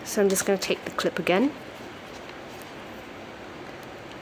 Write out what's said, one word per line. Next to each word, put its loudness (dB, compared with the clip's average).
So 4
I'm 10
just 6
gonna 6
take 0
the -4
clip 2
again 6